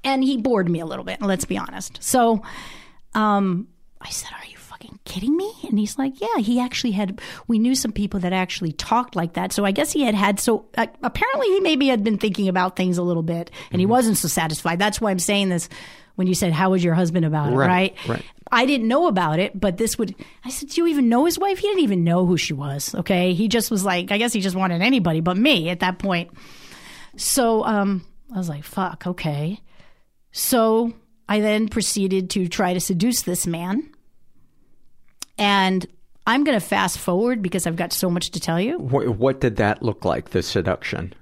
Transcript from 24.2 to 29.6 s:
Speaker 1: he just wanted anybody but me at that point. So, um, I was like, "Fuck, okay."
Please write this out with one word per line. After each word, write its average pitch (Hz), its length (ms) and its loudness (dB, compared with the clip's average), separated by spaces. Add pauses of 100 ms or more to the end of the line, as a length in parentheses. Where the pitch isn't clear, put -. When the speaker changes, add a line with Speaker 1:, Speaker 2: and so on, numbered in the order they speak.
Speaker 1:
he 208 80 -2
just 185 140 -2
wanted 180 260 0
anybody 180 400 2
but 180 160 0
me 208 320 2
at 175 100 -6
that 180 180 -2
point. 175 320 -2 (840)
So, 226 500 2
um, 202 380 0 (300)
I 196 40 -4
was 175 120 -2
like, 147 160 -8
"Fuck, 180 420 -6
okay." 160 540 -4 (720)